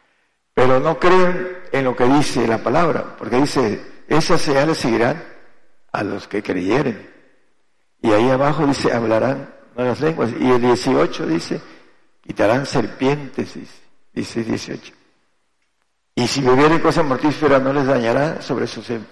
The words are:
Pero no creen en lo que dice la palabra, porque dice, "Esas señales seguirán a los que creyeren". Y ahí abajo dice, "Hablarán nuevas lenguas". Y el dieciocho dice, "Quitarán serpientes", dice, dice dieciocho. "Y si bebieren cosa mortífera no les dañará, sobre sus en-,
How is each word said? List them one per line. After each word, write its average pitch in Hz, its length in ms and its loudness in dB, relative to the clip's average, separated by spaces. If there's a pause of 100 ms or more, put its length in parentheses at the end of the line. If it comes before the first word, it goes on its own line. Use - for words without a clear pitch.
(540)
Pero 127 260 4
no 156 200 0
creen 180 580 2 (140)
en 135 140 0
lo 123 100 0
que 127 100 0
dice 135 420 2
la 113 100 0
palabra, 135 600 -2
porque 107 200 -4
dice, 131 720 -2
"Esas 156 340 4
señales 151 380 2
seguirán 123 440 0 (680)
a 110 100 -4
los 101 240 -8
que 104 160 -6
creyeren". 104 680 -2 (920)
Y 110 100 2
ahí 113 180 4
abajo 143 380 0
dice, 139 240 0
"Hablarán 117 640 -2 (220)
nuevas 123 260 -2
lenguas". 160 360 -2
Y 127 140 2
el 123 100 4
dieciocho 131 640 0
dice, 160 360 -4 (600)
"Quitarán 117 440 0
serpientes", 135 880 -4
dice, - 280 -18 (320)
dice 117 300 -6
dieciocho. 110 500 -8 (1200)
"Y 123 120 0
si 135 140 -4
bebieren 139 380 4
cosa 160 240 2
mortífera 139 560 2
no 131 120 0
les 139 160 0
dañará, 131 540 0
sobre 117 260 -4
sus 110 220 -12
en-, 117 220 -8